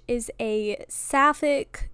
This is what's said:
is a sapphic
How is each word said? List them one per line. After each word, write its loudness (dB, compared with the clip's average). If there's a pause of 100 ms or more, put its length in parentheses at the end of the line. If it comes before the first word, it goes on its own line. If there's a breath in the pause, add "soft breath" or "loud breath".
is -2
a -2
sapphic 2